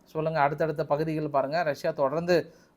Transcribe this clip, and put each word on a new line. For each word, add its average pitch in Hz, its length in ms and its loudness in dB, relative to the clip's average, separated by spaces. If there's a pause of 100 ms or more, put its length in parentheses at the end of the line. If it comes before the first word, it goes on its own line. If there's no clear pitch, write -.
சொல்லுங்க, 160 360 -2
அடுத்தடுத்த 151 440 2
பகுதிகள் 151 440 -2
பாருங்க, 143 340 0
ரஷ்யா 156 280 -2
தொடர்ந்து 156 640 0 (240)